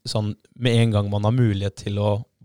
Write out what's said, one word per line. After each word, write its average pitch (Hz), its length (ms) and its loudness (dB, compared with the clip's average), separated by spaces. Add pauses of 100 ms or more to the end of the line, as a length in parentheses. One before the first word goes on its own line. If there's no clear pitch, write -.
sånn 104 280 -4 (260)
med 120 160 0
en 117 160 4
gang 104 180 0
man 104 140 -2
har 104 80 2
mulighet 104 460 0
til 101 260 -4
å, 104 140 0 (280)